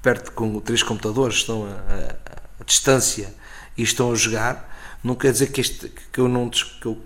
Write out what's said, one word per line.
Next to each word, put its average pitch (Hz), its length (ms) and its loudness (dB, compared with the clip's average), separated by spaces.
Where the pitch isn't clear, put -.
perto - 320 0
com 107 280 -2
três 117 220 0
computadores, 110 540 0
estão 110 280 -2
a, 101 40 -8
a, - 480 4
a - 40 -12
distância 107 720 2
e 120 60 -2
estão 120 300 2
a - 20 2
jogar. 113 580 0
Não 113 120 0
quer 135 180 4
dizer 135 160 2
que 139 120 -2
este, - 280 -4
que - 80 -2
eu 127 80 6
não 123 200 0
dis-, - 160 0
que - 220 -10
eu 113 200 -4